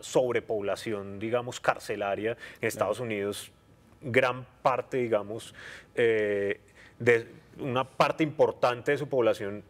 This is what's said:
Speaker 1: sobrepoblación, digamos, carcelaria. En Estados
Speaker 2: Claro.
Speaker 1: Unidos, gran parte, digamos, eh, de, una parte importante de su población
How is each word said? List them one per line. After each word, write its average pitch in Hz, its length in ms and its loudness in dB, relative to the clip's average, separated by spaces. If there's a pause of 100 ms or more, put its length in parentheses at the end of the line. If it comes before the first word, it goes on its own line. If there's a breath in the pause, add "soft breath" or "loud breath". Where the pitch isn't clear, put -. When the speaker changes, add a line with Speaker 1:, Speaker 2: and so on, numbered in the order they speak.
Speaker 1:
sobrepoblación, 104 1120 -2
digamos, 120 420 -4
carcelaria. 104 800 -2 (240 loud breath)
En 117 60 0
Estados 104 300 -2
Speaker 2:
Claro. 117 140 -6
Speaker 1:
Unidos, 101 400 -6 (500)
gran 127 440 0 (160)
parte, 127 360 0
digamos, 110 580 -2 (400 loud breath)
eh, 104 680 2 (380 loud breath)
de, 117 260 4 (320)
una 131 260 -2
parte 147 400 2
importante 123 680 2
de 143 80 0
su 147 100 -8
población 107 600 0